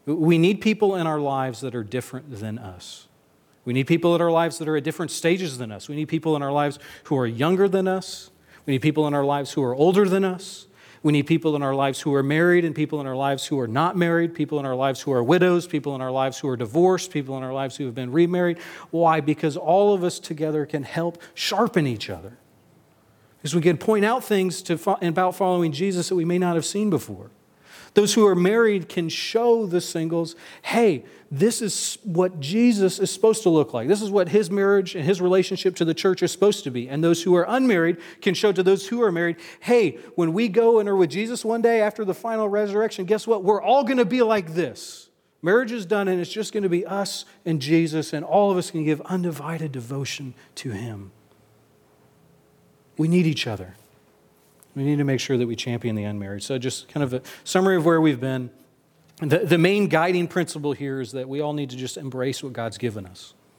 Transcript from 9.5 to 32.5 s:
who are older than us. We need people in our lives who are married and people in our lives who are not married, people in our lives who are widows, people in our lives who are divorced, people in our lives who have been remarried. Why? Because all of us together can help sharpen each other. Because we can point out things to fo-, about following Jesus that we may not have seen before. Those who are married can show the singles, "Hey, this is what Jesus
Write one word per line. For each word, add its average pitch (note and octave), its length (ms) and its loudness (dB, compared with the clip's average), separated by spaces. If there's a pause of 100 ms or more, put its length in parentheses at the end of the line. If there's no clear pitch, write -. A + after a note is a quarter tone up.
who D3 100 -2
are B2 120 0
older F#3 340 4
than F#3+ 160 2
us. - 420 -8 (360)
We D3+ 100 2
need D3 140 2
people D#3+ 300 2
in C#3+ 60 -2
our C3+ 120 0
lives C3+ 260 0
who D3 140 -2
are C#3 80 2
married E3+ 420 4
and D#3+ 100 -4
people D3+ 260 -4
in C3+ 60 -8
our C3 100 -6
lives C#3 300 -2
who D3 120 -2
are A#2+ 100 -2
not D#3+ 280 0
married, E3+ 380 2
people D3 240 -4
in C#3 80 -6
our C3 80 -2
lives C3 260 -2
who C#3+ 120 -4
are B2 100 2
widows, F3 440 4
people C#3+ 280 -4
in C3 80 -8
our C3 80 -6
lives C3 280 -2
who D3 100 -4
are B2+ 100 -2
divorced, F3 520 2
people C3+ 280 -6
in C3 40 -8
our C3 120 -8
lives C3+ 220 -6
who C#3+ 100 -6
have A#2 80 -8
been B2 180 -8
remarried. E3+ 460 2 (320)
Why? E3 300 4
Because D3 360 -2
all G3 380 4
of F3+ 100 0
us F3 140 -2
together D#3 480 -4
can D3 160 -4
help E3 400 -6 (100)
sharpen F#3+ 540 0
each A2+ 240 -4
other. F#2+ 260 -12 (1000)
Because D3 160 -6
we E3+ 80 2
can F3 160 4
point G#3+ 260 2
out A#3+ 180 0
things F#3+ 400 0
to E3+ 140 -2
fo-, F#3 240 0
about F3+ 340 0
following F3+ 380 2
Jesus F3+ 380 -2
that F#3 60 0
we E3 100 0
may F3 120 0
not F3+ 160 2
have D#3+ 120 -2
seen G#3 240 -2
before. G#2+ 400 -4 (640)
Those G3+ 200 4
who A3 120 6
are F#3+ 100 6
married G3+ 520 2
can E3+ 200 -4
show A3+ 580 0
the F3 140 0
singles, E3 560 -4 (260)
"Hey, G3+ 420 2 (260)
this F#3+ 300 0
is - 440 -6
what F#3 340 0
Jesus G3 600 2